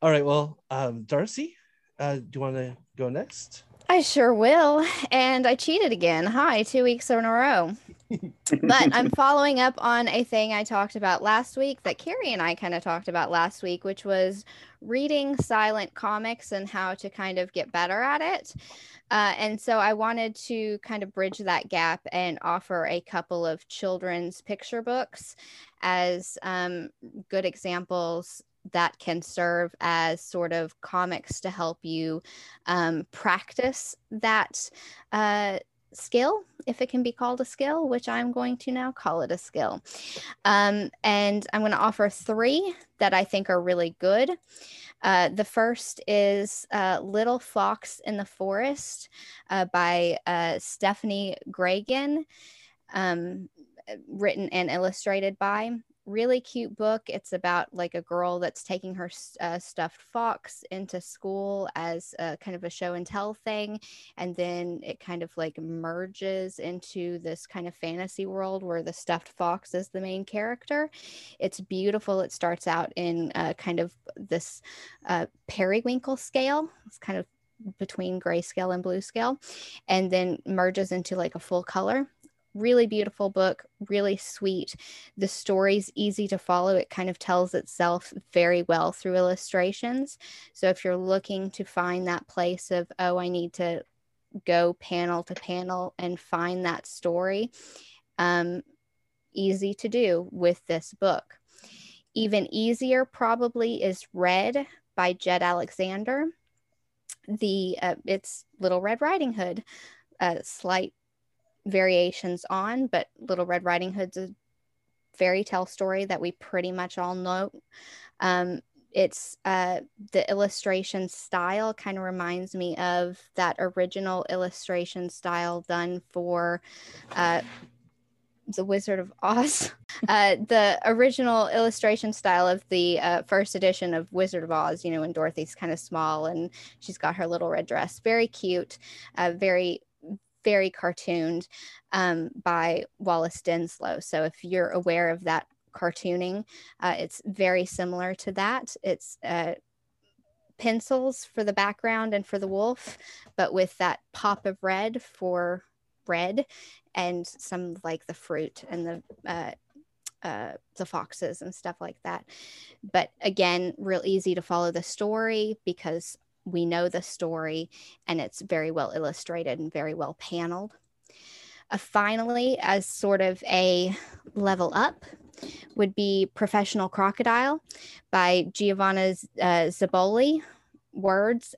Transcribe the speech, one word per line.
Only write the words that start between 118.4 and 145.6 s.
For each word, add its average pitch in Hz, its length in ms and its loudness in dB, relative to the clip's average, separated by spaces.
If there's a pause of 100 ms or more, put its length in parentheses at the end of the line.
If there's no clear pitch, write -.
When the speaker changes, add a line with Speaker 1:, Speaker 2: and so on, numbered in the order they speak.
Speaker 2:
it's, - 500 0
uh, 185 380 0 (320)
the 185 180 2
illustration 196 800 -2
style 190 640 -2
kinda 196 260 -8
reminds 185 560 -6
me 175 220 -4
of 180 440 -2 (140)
that 180 240 0
original 185 680 -2
illustration 180 800 -4
style 175 580 -4
done 175 340 -2 (120)
for, 175 480 0 (500)
uh, 170 300 2 (1120)
The 190 80 -2
Wizard 196 360 0
of 185 120 -8 (100)
Oz. 240 560 2
<laughs> - 60 -20 (240)
Uh, 202 280 6
the 208 500 4
original 233 640 4
illustration 226 640 2
style 180 340 4
of 185 220 2
the, 175 300 4
uh, 170 240 2
first 196 320 2
edition 185 400 2
of 165 180 -4
Wizard 180 300 0
of 165 80 -4
Oz, 160 340 0
you 170 60 -2
know, 160 100 -2
when 165 100 -4
Dorothy's 160 440 -4
kinda 165 200 -4
small 156 520 -2
and 170 240 -4 (280)
she's - 200 -14
got 165 160 0
her 185 100 -4
little 170 240 -2
red 165 160 -2
dress. - 340 -4
Very 233 280 2
cute, 180 500 -4 (400)
uh, 175 180 2
very, 180 460 2 (640)
very 196 260 4
cartooned, 170 800 -2 (460)
um, 175 360 0 (140)
by 170 420 2 (140)
Wallace 170 420 0
Denslow. 170 640 -2
So 156 200 -2
if 160 200 -6
you're 180 260 0
aware 175 400 2
of 170 140 -4
that 160 240 0 (260)